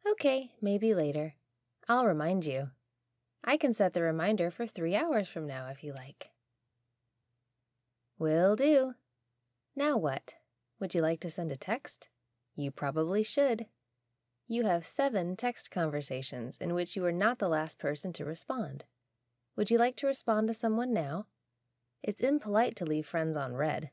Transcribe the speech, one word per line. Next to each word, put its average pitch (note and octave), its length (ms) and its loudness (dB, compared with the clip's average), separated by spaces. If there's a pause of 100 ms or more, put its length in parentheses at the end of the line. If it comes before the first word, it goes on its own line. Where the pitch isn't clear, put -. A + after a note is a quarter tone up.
Okay, C4+ 500 2
maybe G3+ 360 2
later. D3+ 400 0 (520)
I'll B3 200 4
remind E3 400 2
you. C3+ 240 -4 (680)
I C4 140 2
can C#4+ 160 2
set G3+ 220 2
the F3 80 2
reminder E3+ 500 2
for A#3 160 -6
three F3 300 -2
hours C4 320 0
from D#3+ 180 -8
now C3 200 -8
if C3+ 140 -12
you C#3+ 120 -10
like. C3+ 380 -16 (1900)
Will E3+ 400 4
do. C4 380 4 (840)
Now C#4+ 180 2
what? D3+ 380 -2 (480)
Would F#3 120 -6
you E3+ 80 2
like D#3+ 200 0
to E3+ 80 -6
send E3 200 -4
a D3 60 -4
text? - 540 -8 (480)
You C#3+ 120 -4
probably D#3+ 540 0
should. A#3 440 0 (840)
You A3+ 160 0
have E3+ 180 2
seven G3 540 0
text - 340 -4
conversations C#3+ 880 -4
in F3 180 -2
which F3 220 -2
you F3+ 80 0
are F3 80 2
not G#3 260 0
the G3 80 0
last D#3+ 320 0
person D3+ 340 -4
to D#3+ 120 -6
respond. D#3 580 -6 (720)
Would G#3 160 0
you A#3 60 6
like B3 200 4
to C#4 100 -2
respond A3 420 2
to A3+ 40 -2
someone A3+ 400 0
now? E3+ 340 -2 (760)
It's - 160 -2
impolite B3 560 2
to F3+ 100 -4
leave D#3 200 0
friends D#3+ 320 -2
on C3 160 -4
read. C#3+ 400 -2